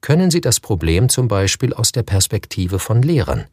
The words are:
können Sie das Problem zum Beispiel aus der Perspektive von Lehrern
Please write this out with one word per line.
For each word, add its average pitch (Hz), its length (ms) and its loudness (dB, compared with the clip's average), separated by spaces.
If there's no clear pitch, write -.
können 175 300 2
Sie 165 100 2
das 131 180 0
Problem 85 500 0
zum 127 200 0
Beispiel 101 460 0
aus - 180 -2
der 117 100 -2
Perspektive 95 760 -2
von 113 240 0
Lehrern 135 500 0